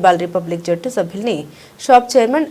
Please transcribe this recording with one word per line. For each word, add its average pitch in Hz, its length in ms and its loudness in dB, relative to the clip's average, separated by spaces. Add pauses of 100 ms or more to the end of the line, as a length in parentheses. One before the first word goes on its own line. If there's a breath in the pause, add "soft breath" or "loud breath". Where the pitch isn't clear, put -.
బాల్ 180 200 4
రిపబ్లిక్ 170 440 -6
జట్టు 170 200 -4
సభ్యుల్ని 196 480 -6 (480 loud breath)
షాప్ 247 320 4
చైర్మన్ 254 340 2